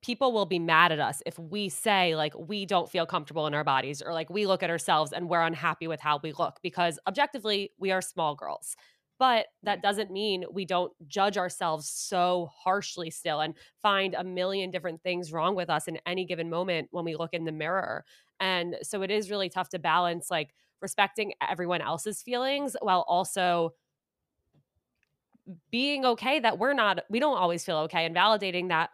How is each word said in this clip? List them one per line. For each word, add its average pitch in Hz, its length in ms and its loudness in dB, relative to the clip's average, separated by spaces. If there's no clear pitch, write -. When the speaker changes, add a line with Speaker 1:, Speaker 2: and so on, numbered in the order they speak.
Speaker 1:
people 247 300 2
will 208 160 2
be 185 120 0
mad 165 320 8
at 151 80 0
us 139 280 -2
if 165 100 -10
we 185 320 -6
say, 180 460 2
like, 151 200 0
"We 196 300 -8
don't 180 240 2
feel 170 160 0
comfortable 160 400 -4
in 147 80 -2
our 151 100 0
bodies," 139 380 0
or, 170 120 -6
like, 160 180 -4
"We 202 160 0
look 190 160 2
at 170 80 0
ourselves 156 420 0
and 175 160 -4
we're 170 140 4
unhappy 165 440 -2
with 160 120 -6
how 147 240 0
we 156 100 -6
look," - 300 -2
because 170 440 0
objectively, 208 720 -2
we 190 140 -2
are 185 100 2
small 160 340 -2
girls. - 400 -10
But 254 280 4
that 202 220 -2
Speaker 2:
Right. - 0 -
Speaker 1:
doesn't 202 260 0
mean 190 420 -2
we 190 140 -4
don't 180 260 0
judge 202 300 2
ourselves 175 500 -2
so 180 640 0
harshly 185 600 -2
still 156 300 -4
and 156 120 -2
find 196 320 2
a 180 80 -4
million 185 480 -2
different 170 320 -6
things 175 280 -4
wrong 165 220 0
with 175 160 -4
us 156 180 0
in 160 200 -6
any 185 180 -2
given 165 240 -6
moment 170 400 -2
when 170 160 -4
we 165 100 -4
look 165 200 -6
in 165 100 -4
the 160 60 -4
mirror. 156 520 -4
And 175 420 0
so 196 220 -4
it 190 80 -2
is 208 180 -2
really 196 200 -2
tough 185 200 -4
to 180 100 -6
balance, 170 520 2
like, 156 240 -4
respecting 202 520 0
everyone 175 340 -2
else's 160 420 -4
feelings 262 580 -2
while 185 260 4
also 175 680 2
being 269 340 0
okay 254 340 2
that 220 200 2
we're 254 140 2
not, 202 360 2
we 220 100 2
don't 277 180 4
always 175 280 2
feel 165 140 0
okay, 165 260 0
and 165 100 -2
validating 185 540 2
that 165 240 2